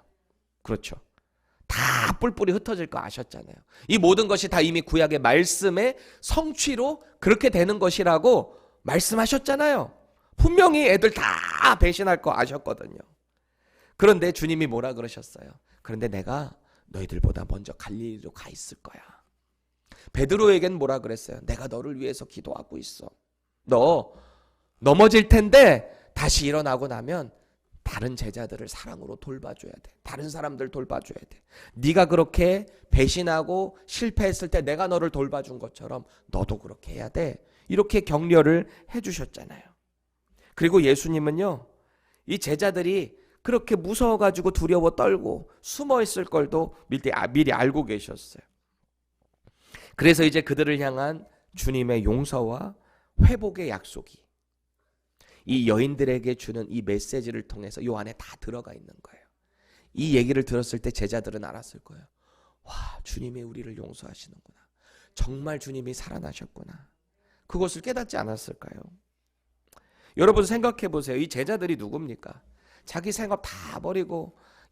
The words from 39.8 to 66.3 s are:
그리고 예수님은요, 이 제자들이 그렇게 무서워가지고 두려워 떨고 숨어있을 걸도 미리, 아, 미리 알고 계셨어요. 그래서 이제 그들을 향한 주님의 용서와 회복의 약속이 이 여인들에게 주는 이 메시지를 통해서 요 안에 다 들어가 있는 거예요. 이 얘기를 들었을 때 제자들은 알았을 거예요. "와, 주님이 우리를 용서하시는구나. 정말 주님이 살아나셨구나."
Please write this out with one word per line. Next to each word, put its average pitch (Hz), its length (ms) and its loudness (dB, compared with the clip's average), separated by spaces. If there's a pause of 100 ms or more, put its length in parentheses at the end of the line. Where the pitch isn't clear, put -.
그리고 170 260 4
예수님은요, 151 840 0 (600)
이 196 120 -4
제자들이 175 800 -2 (240)
그렇게 240 340 0
무서워가지고 196 760 0
두려워 165 440 2
떨고 - 540 0 (120)
숨어있을 254 640 -2
걸도 156 500 -2 (120)
미리, 131 260 -4
아, 107 140 -2
미리 135 240 2
알고 135 340 0
계셨어요. - 580 -12 (1500)
그래서 160 280 6
이제 156 180 2
그들을 147 380 -2
향한 139 460 -6 (300)
주님의 120 480 -2
용서와 127 720 -4 (480)
회복의 190 460 2
약속이 - 540 -14 (1200)
이 123 220 0
여인들에게 127 680 0
주는 113 340 -12
이 117 120 -8
메시지를 110 680 -6
통해서 104 360 -14
요 117 140 -6
안에 104 160 -12
다 - 260 -20
들어가 120 340 -14
있는 - 140 -20 (160)
거예요. - 180 -20 (720)
이 143 220 0
얘기를 131 280 2
들었을 120 360 -6
때 123 120 -8
제자들은 107 520 -6
알았을 98 380 -18
거예요. 151 220 -20 (600)
"와, - 100 -18 (300)
주님이 123 380 -10
우리를 117 340 -16
용서하시는구나. - 800 -20 (580)
정말 139 440 -6
주님이 131 340 -12
살아나셨구나." - 920 -16 (600)